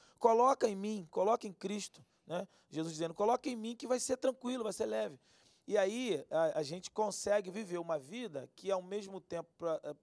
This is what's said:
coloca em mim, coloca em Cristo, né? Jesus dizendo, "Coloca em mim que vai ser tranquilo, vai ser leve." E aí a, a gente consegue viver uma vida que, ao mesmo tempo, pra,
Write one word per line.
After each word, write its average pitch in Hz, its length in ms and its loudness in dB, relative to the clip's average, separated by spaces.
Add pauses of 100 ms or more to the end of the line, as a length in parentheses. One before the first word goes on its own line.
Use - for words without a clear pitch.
(180)
coloca 240 500 6
em 208 80 0
mim, 196 360 -4
coloca 208 340 2
em 190 80 -10
Cristo, 190 500 -8 (220)
né? 180 220 -6 (200)
Jesus 160 260 -4
dizendo, 160 200 -4
"Coloca 226 340 2
em 247 80 -2
mim 226 200 -6
que 269 100 -12
vai 254 140 0
ser 262 180 -2
tranquilo, 254 460 -2
vai 214 100 -2
ser 220 140 -2
leve." 214 320 -2 (480)
E 202 100 2
aí 202 540 2
a, 160 280 2
a 151 40 2
gente 165 260 -10
consegue 202 640 0
viver 180 260 -4
uma 170 220 -2
vida 147 560 -8
que, 185 160 -4
ao 185 100 2
mesmo 190 400 -8
tempo, 165 340 -8
pra, 165 240 -2 (240)